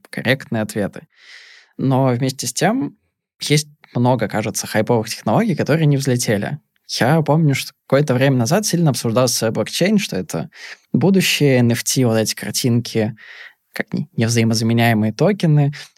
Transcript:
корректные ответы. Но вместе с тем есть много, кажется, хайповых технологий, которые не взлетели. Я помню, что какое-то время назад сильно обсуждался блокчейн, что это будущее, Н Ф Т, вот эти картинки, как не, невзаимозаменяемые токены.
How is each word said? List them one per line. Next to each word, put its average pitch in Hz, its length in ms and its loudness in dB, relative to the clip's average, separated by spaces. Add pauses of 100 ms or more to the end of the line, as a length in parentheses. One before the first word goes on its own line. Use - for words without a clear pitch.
(100)
корректные 117 520 -2
ответы. 104 400 -6 (760)
Но 135 300 2
вместе 127 380 -2
с - 60 -8
тем 254 440 -2 (440)
есть 151 280 0 (260)
много, 120 340 0
кажется, 101 380 -4
хайповых 110 420 0
технологий, 165 460 0
которые 151 320 0
не 143 100 4
взлетели. 123 600 -2 (400)
Я 151 220 2
помню, 151 340 2
что - 180 -8 (140)
какое-то 139 280 2
время 135 220 2
назад 139 280 0
сильно 165 260 0
обсуждался 120 600 0
блокчейн, 208 480 0
что - 180 -4
это 85 320 -6 (440)
будущее, 147 680 2
Н 120 140 4
Ф 113 120 -4
Т, 131 220 0
вот 113 100 2
эти 110 180 0
картинки, 113 800 -2 (600)
как - 180 -8
не, - 240 -4
невзаимозаменяемые 113 960 2
токены. 151 600 2 (260)